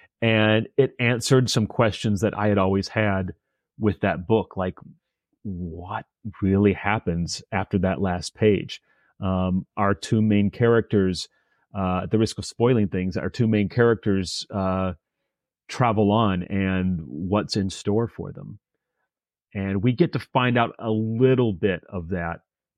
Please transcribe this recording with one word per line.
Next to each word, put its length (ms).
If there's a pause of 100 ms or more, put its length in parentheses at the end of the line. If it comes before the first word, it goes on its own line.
(200)
And 560
it 220
answered 520
some 180
questions 540
that 140
I 120
had 100
always 300
had 440 (460)
with 220
that 260
book, 300
like, 220 (680)
what 600 (360)
really 300
happens 800
after 260
that 240
last 320
page? 480 (380)
Um, 460 (100)
our 180
two 260
main 300
characters, 800 (500)
uh, 240
at 80
the 80
risk 200
of 60
spoiling 440
things, 280
our 140
two 160
main 220
characters, 840
uh, 420 (720)
travel 420
on 320
and 640
what's 500
in 140
store 380
for 240
them. 260 (960)
And 300
we 80
get 220
to 40
find 400
out 220
a 100
little 640
bit 360
of 200
that 320 (380)